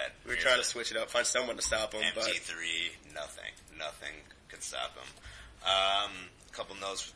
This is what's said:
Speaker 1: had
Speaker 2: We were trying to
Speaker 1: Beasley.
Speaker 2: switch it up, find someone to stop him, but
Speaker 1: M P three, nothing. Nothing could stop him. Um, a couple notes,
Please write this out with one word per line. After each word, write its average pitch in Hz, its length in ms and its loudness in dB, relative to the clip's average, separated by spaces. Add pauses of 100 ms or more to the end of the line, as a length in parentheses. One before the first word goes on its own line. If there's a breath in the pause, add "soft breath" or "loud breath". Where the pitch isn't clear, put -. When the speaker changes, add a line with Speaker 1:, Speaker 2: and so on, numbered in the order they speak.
Speaker 1:
had 65 100 -4 (120)
Speaker 2:
We 117 100 -8
were - 20 0
trying 127 220 6
to 117 80 2
Speaker 1:
Beasley. 120 180 0
Speaker 2:
switch - 60 -2
it 110 80 0
up, 113 120 -2
find 120 160 4
someone 123 300 2
to - 60 -4
stop 110 320 2
him, 107 80 0 (120)
but 113 120 0
Speaker 1:
M 110 80 2
P 85 40 0
three, 82 540 -2 (220)
nothing. 73 380 -8 (260)
Nothing 76 460 -8 (240)
could - 140 -12
stop 65 360 -4
him. 65 100 -12 (560 loud breath)
Um, 98 480 6 (360)
a - 40 -20
couple 101 240 -6
notes, 98 400 -4